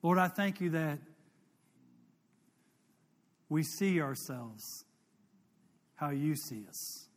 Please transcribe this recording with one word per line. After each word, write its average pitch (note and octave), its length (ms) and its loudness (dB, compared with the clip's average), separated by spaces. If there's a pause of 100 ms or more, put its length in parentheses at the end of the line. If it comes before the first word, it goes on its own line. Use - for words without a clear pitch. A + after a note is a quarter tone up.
Lord, F3+ 160 6
I F#3 100 6
thank G3 320 0
you F3+ 120 0
that D#3 260 0 (2500)
we D#3 140 4
see F#3 400 2
ourselves B2 800 -8 (1080)
how D3 160 -4
you C#3+ 260 2
see G#2+ 320 -8
us. - 480 -12